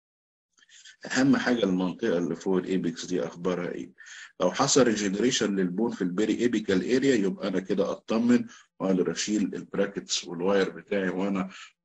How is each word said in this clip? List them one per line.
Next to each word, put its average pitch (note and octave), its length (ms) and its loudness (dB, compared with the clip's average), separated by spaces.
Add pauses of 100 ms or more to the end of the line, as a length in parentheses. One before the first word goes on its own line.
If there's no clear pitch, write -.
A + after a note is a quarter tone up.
(1040)
اهم C3 320 4
حاجه A#2 260 0
المنطقه F#2 540 0
اللي E2 180 -2
فوق F#2+ 220 0
الايبكس F2+ 480 -2
دي F2 180 -2
اخبارها F2 480 -4
ايه؟ - 220 -10 (480)
لو F#2 100 2
حصل C#3 320 4
ريجنريشن G#2 720 0
للبون F#2+ 360 0
في - 100 -6
البيري G2 380 0
ايبيكال A2 560 0
اريا C3+ 200 4
يبقى G2 320 0
انا F#2 120 -2
كده F#2 320 0
اطمن A2+ 540 2 (340)
واقدر F#2 320 2
اشيل G#2 440 -2
البراكتس - 680 -4
والواير F2+ 440 0
بتاعي F#2 400 -4
وانا F#2+ 400 -2 (360)